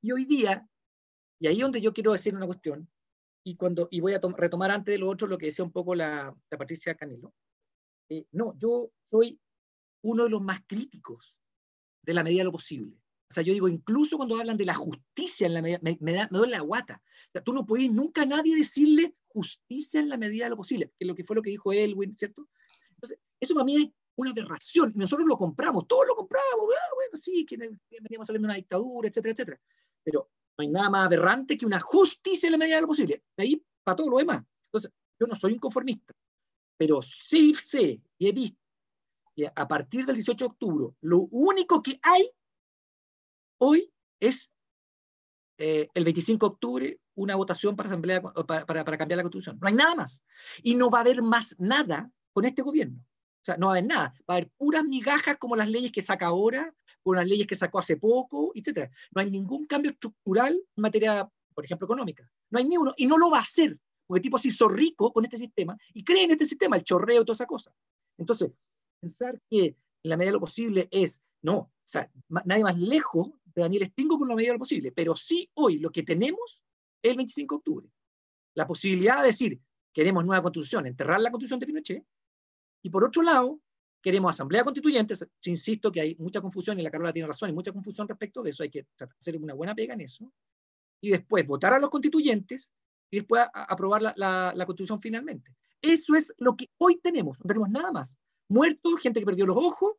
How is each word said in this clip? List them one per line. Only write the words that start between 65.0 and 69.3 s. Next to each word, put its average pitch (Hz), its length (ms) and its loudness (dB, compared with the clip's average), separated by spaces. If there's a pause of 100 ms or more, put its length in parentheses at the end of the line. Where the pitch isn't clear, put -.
con 226 100 2
este 233 140 -6
sistema 214 400 -6 (160)
y 202 100 -14
cree 370 200 4
en 339 80 4
este 311 140 4
sistema, 302 300 0
el 175 80 2
chorreo 226 380 4
y 226 40 4
toda 233 100 -2
esa 247 100 -4
cosa. - 280 -10 (440)
Entonces, 185 340 -2 (480)
pensar 240 400 -10 (100)